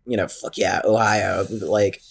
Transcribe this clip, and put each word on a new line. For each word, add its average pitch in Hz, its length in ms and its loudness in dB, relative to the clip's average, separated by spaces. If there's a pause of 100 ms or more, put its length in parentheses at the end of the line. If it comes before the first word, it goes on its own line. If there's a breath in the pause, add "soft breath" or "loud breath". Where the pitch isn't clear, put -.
you 120 120 -2
know, 90 100 0
fuck - 300 -6
yeah, 95 280 0
Ohio. 104 640 2
Like, 101 600 0